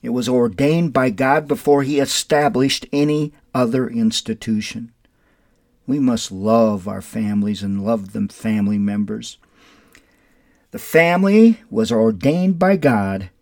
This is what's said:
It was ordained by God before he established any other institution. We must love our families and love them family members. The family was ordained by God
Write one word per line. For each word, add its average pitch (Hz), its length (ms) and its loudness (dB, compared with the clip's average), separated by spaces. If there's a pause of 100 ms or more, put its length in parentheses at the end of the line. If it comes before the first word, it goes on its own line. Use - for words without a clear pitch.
It - 80 -10
was 123 220 -2
ordained 131 640 0
by 131 160 2
God 139 360 0
before 143 360 2
he 139 180 0
established 139 880 0
any 147 440 0 (180)
other 127 340 0
institution. 113 1080 -4 (920)
We 139 120 -2
must 123 340 0
love 104 560 0
our 98 140 -10
families 104 600 -4
and 98 220 -6
love 104 300 -4
them 101 140 -4
family 104 500 -2
members. 104 580 -6 (1300)
The 120 80 -14
family 196 920 4
was 220 240 -2
ordained 147 680 0
by 185 200 2
God 98 500 0 (140)